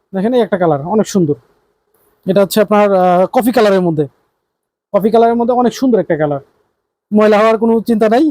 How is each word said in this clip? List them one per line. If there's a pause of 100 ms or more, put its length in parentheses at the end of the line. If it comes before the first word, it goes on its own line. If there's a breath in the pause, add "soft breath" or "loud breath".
(140)
দেখেন
এই
একটা
কালার
অনেক
সুন্দর, (920)
এটা
হচ্ছে
আপনার,
আহ,
কফি
কালারের
মধ্যে, (840)
কফি
কালারের
মধ্যে
অনেক
সুন্দর
একটা
কালার, (720)
ময়লা
হওয়ার
কোনো
চিন্তা
নাই।